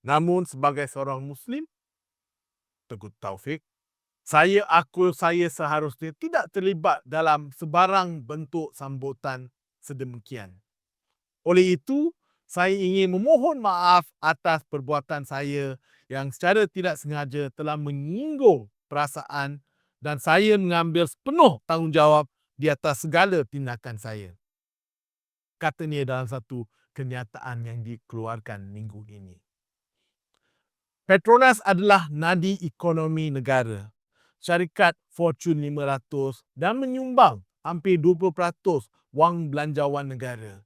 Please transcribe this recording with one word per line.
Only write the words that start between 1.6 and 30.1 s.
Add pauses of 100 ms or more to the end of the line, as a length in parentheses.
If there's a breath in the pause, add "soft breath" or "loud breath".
Tengku
Taufik, (560)
"saya
akui
saya
seharusnya
tidak
terlibat
dalam
sebarang
bentuk
sambutan (320)
sedemikian. (800)
Oleh
itu, (300)
saya
ingin
memohon
maaf (160)
atas
perbuatan
saya (320)
yang
secara
tidak
sengaja
telah
menyinggung (160)
perasaan (340)
dan
saya
mengambil
sepenuh
tanggungjawab (240)
di
atas
segala
tindakan
saya." (1200)
Katanya
dalam
satu (260)
kenyataan
yang
dikeluarkan
minggu
ini. (1700)